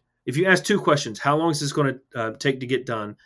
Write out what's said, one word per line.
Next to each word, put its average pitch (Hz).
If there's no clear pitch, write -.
if 123
you 185
ask 185
two 208
questions, 143
"How 143
long 165
is 147
this 143
gonna, 139
uh, 113
take 127
to 123
get 123
done? 107